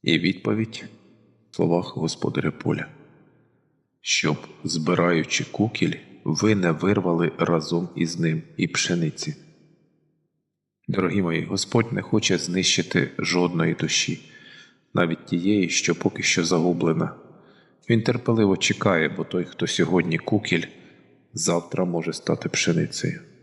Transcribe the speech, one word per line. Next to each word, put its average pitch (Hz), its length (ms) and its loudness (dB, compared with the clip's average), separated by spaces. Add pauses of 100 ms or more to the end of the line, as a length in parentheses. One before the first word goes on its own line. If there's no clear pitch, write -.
І 82 160 2
відповідь 107 640 -2 (640)
в - 40 -18
словах 85 420 0
Господаря - 540 -2
поля. - 340 -4 (1160)
"Щоб, - 360 0 (260)
збираючи 85 880 0
кукіль, 98 440 0 (280)
ви 101 320 2
не 90 160 2
вирвали 87 680 2
разом 85 580 0
із 82 240 -2
ним 80 220 0 (160)
і 92 100 0
пшениці". 80 680 -2 (1500)
Дорогі 95 340 0
мої, 82 240 -2
Господь 113 480 0
не 101 80 -4
хоче 104 360 0
знищити 90 840 0
жодної 85 540 2
душі, - 580 -2 (600)
навіть 85 320 0
тієї, 92 440 2
що - 260 0
поки - 280 -2
що - 200 2
загублена. 85 720 2 (760)
Він 117 120 4
терпеливо 110 560 2
чекає, 82 520 2
бо - 140 -6
той, 87 220 -4
хто - 220 -6
сьогодні 82 500 2
кукіль, 90 460 0 (680)
завтра 87 520 -2
може 82 280 -4
стати - 360 -4
пшеницею. - 720 -2 (220)